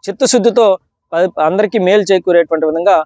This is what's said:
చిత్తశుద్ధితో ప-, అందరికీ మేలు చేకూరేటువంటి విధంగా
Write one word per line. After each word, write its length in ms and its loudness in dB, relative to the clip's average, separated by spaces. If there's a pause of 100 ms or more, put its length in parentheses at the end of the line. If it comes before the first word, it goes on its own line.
చిత్తశుద్ధితో 640 0 (440)
ప-, 220 -2 (140)
అందరికీ 300 -2 (100)
మేలు 240 2
చేకూరేటువంటి 580 0
విధంగా 360 0